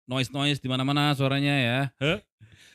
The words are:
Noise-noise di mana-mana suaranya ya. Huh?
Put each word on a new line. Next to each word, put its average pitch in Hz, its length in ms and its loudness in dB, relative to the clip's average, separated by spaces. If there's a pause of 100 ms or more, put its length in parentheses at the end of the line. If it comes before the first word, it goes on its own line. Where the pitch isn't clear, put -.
Noise-noise 135 560 -2
di 127 80 -4
mana-mana 143 460 2
suaranya 139 420 0
ya. 123 220 2 (180)
Huh? 165 220 0 (560)